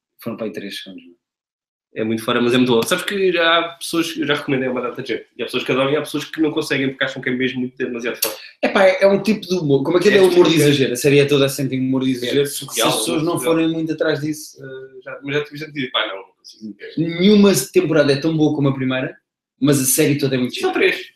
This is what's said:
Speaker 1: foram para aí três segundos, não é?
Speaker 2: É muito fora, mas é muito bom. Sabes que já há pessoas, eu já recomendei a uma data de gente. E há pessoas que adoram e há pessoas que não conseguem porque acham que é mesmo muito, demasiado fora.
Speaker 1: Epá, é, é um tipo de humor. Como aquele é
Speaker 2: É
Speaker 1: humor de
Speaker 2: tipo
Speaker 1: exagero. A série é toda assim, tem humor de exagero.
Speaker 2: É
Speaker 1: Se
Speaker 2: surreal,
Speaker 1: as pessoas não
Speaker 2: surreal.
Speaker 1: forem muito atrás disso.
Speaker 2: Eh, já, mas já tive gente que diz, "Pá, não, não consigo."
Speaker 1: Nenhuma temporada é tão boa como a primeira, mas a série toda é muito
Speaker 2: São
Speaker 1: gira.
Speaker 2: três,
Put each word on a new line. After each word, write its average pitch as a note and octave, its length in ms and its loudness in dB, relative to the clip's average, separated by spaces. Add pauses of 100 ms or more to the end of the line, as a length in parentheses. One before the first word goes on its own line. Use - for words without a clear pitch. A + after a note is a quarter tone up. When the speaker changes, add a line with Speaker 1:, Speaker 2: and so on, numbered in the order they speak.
(220)
Speaker 1:
foram A2 140 -10
para A2 120 -8
aí G2 40 -8
três F#2+ 300 -12
segundos, F2 240 -20
não E2+ 80 -20
é? - 20 -20 (800)
Speaker 2:
É A2 80 -4
muito A2 200 -2
fora, A#2+ 160 0
mas A#2+ 140 2
é B2 40 4
muito B2+ 140 2
bom. A2+ 120 4
Sabes F3+ 200 -2
que G3 280 0
já E3+ 260 2
há E3 120 -2
pessoas, - 460 -4
eu D#3 120 -4
já D3 80 2
recomendei C3 320 -2
a B2+ 40 -2
uma B2 100 -4
data A#2+ 200 -8
de - 60 -12
gente. A2 280 -6
E A#2+ 60 -12
há A2+ 40 -4
pessoas A#2+ 180 -4
que - 80 -4
adoram C3+ 200 0
e D3 40 2
há D3+ 60 -2
pessoas D3 240 -8
que - 140 -12
não D3+ 120 2
conseguem D3 380 -2
porque C3+ 140 -6
acham C3 180 -6
que C3 80 -4
é - 20 -2
mesmo B2+ 300 -4
muito, B2+ 160 -8
demasiado A#2+ 440 -6
fora. - 140 -4 (260)
Speaker 1:
Epá, G3 240 4
é, F#3+ 180 4
é G3 40 6
um G3 160 2
tipo A3 240 0
de F#3 80 -2
humor. C#3+ 280 2
Como E3 140 0
aquele G3 200 4
é - 20 6
Speaker 2:
É - 20 8
Speaker 1:
humor F3 240 6
de D#3+ 60 4
Speaker 2:
tipo D#3 120 4
Speaker 1:
exagero. C3 300 4
A - 20 -2
série C#3+ 240 4
é C#3 60 6
toda C#3 200 2
assim, C3+ 220 -4
tem B2+ 120 -4
humor C3 240 0
de C3 80 0
exagero. B2 300 -2
Speaker 2:
É C#3+ 40 2
Speaker 1:
Se - 120 -8
Speaker 2:
surreal, - 320 -2
Speaker 1:
as - 80 0
pessoas D#3+ 260 -2
não E3 160 0
Speaker 2:
surreal. E3 160 0
Speaker 1:
forem E3 160 2
muito D#3+ 220 -4
atrás D3+ 280 -2
disso. D3+ 420 -8
Speaker 2:
Eh, C3 400 -18
já, C#3 200 -16
mas C#3+ 120 -6
já D3 100 -2
tive D3 120 -18
gente D3+ 160 -12
que D3 80 -8
diz, B2+ 100 -8
"Pá, A2 160 -4
não, G2 100 -10
não F#2+ 60 -16 (140)
consigo." - 380 -18 (220)
Speaker 1:
Nenhuma F#3 540 4 (220)
temporada D3 400 2
é C3+ 40 2
tão D#3+ 200 -2
boa D3+ 180 2
como C#3+ 120 0
a C3 80 2
primeira, C3 420 -4 (420)
mas C3+ 220 4
a B2+ 40 -2
série C#3+ 340 2
toda C3+ 160 0
é - 20 -2
muito B2 220 -2
Speaker 2:
São F#4 120 0
Speaker 1:
gira. - 20 -8
Speaker 2:
três, - 420 -2